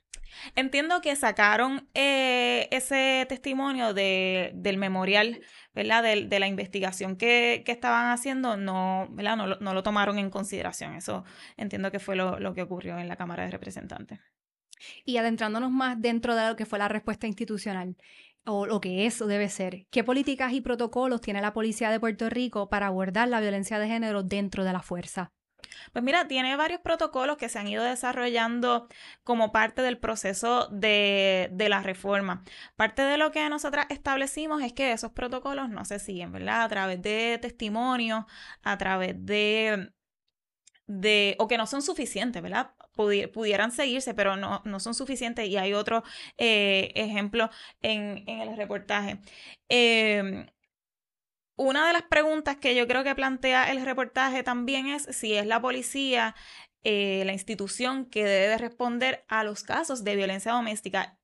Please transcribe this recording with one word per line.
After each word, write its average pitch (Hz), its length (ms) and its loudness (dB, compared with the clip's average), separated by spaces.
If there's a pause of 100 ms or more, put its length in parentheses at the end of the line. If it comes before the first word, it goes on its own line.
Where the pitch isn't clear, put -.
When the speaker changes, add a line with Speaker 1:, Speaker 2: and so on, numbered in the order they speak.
(540)
Speaker 1:
Entiendo 285 460 2
que 294 160 0
sacaron, 226 800 4
eh, 254 760 2
ese 262 580 2
testimonio 262 680 -2
de, 185 600 2
del 190 220 0
memorial, 196 640 2 (340)
¿verdad? 220 280 4
Del, 214 260 2
de 196 120 2
la 196 80 2
investigación 190 680 -4
que, 240 480 4
que 233 80 0
estaban 240 380 2
haciendo, 247 480 -2
no, 190 520 -2
¿verdad? 208 260 0
No 208 100 -2
lo, 190 140 -2
no 202 120 -4
lo 190 100 0
tomaron 208 360 2
en 196 100 0
consideración. 190 680 -6
Eso 190 300 -6 (320)
entiendo 196 340 -4
que 196 100 -6
fue 190 160 -4
lo, 185 220 0
lo 190 140 -4
que 180 100 -6
ocurrió 180 360 -8
en 175 100 -8
la 175 80 -8
Cámara 175 280 -6
de 180 60 -6
Representantes. - 720 -12 (840)
Speaker 2:
Y 247 140 0
adentrándonos 226 520 0
más 254 300 0
dentro 233 340 2
de 226 140 2
lo 226 80 0
que 220 100 -6
fue 214 120 -4
la 208 100 2
respuesta 214 400 -4
institucional, 196 680 -6 (500)
o 202 200 0
lo 202 140 0
que 190 260 0
es 233 160 -2
o 214 60 -2
debe 202 200 2
ser, 185 420 -6
¿qué 240 120 2
políticas 262 520 0
y 269 60 0
protocolos 240 600 0
tiene 202 200 -4
la 208 120 0
Policía 220 380 0
de 220 100 0
Puerto 226 280 -2
Rico 220 400 -2
para 202 180 0
abordar 190 420 0
la 233 120 2
violencia 202 380 -2
de 214 80 0
género 220 380 -2
dentro 196 400 -2
de 185 80 0
la 180 100 -4
fuerza? 175 480 -8 (640)
Speaker 1:
Pues 240 120 -2
mira, 339 220 4
tiene 262 300 0
varios 330 240 0
protocolos 302 560 0
que 233 120 -6
se 226 120 -8
han 208 80 -6
ido 214 160 -2
desarrollando 240 1040 0 (340)
como 226 300 2
parte 220 300 2
del 247 160 0
proceso 226 760 0
de, 196 800 4
de 202 160 2
la 202 120 4
reforma. 196 640 -2 (320)
Parte 220 280 0
de 277 140 4
lo 302 140 2
que 302 180 -2
nosotras 294 400 -2
establecimos 285 720 -2
es 240 100 -4
que 269 180 0
esos 226 220 -4
protocolos 254 580 -6
no 202 140 -8
se 202 160 -8
siguen, 175 320 -10
¿verdad? 196 300 0
A 226 60 2
través 190 320 -2
de 226 400 0
testimonios, 233 840 -2 (380)
a 202 140 -2
través 190 380 0 (100)
de, 208 680 2 (960)
de, 202 500 4
o 220 80 2
que 226 120 2
no 220 80 -2
son 277 140 -4
suficientes, 247 640 -4
¿verdad? 208 300 -4 (220)
Pudi-, 208 380 2
pudieran 214 380 0
seguirse, 262 440 -2
pero 196 220 2
no, 196 280 -4
no 202 160 -6
son 233 140 -6
suficientes. 240 540 -4
Y 190 80 0
hay 196 180 2
otro, 226 280 0 (340)
eh, 202 600 4
ejemplo 214 540 0 (300)
en, 208 460 -4
en 226 140 -8
el 220 160 -8
reportaje. 202 640 -4 (480)
Em, 220 800 4 (1080)
una 277 320 4
de 339 60 6
las 339 100 2
preguntas 302 540 2
que 247 180 2
yo 240 140 4
creo 254 160 2
que 269 100 0
plantea 262 560 2
el 262 140 -2
reportaje 262 580 0
también 262 460 -2
es 285 220 -2
si 220 240 -2
es 208 120 2
la 226 140 2
policía, 247 720 0 (480)
eh, 202 420 2
la 190 100 -2
institución 226 720 -4
que 214 180 -2
debe 196 240 4
de 220 100 2
responder 240 720 -2
a 220 160 0
los 208 180 -6
casos 262 400 -2
de 202 140 0
violencia 196 360 0
doméstica. 214 720 -2